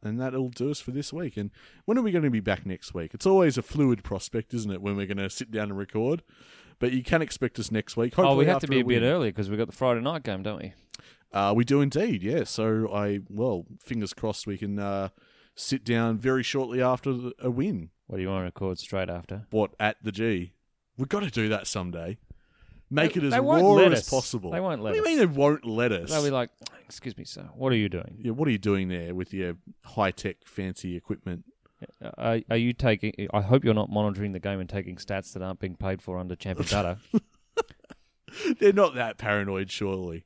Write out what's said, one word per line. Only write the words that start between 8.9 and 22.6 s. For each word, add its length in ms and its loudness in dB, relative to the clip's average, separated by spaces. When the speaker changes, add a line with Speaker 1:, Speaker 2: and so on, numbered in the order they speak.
Speaker 1:
win. 80 4
Speaker 2:
early 220 2
'cause 160 -4
we've 100 -2
got 100 0
the 80 -16
Friday 260 2
night 220 -4
game, 180 -6
don't 200 -6
we? 100 -12
Speaker 1:
Uh, 240 4
we 80 6
do 160 4
indeed, 420 2
yeah. 220 0
So 480 0
I, 360 -2
well, 360 -2
fingers 320 -6
crossed 340 -6
we 120 -6
can, 200 -4
uh, 300 -4
sit 220 -4
down 360 0
very 260 0
shortly 360 -2
after 320 0
the, 280 -6
a 100 -2
win. 400 -2
Speaker 2:
What, 120 -8
do 40 -2
you 60 -2
wanna 160 -2
record 340 -6
straight 320 -4
after? 400 -10
Speaker 1:
What, 300 2
at 200 0
the 120 -6
G? 400 -2
We've 120 -6
gotta 240 -2
do 160 0
that 180 -2
someday. 520 -6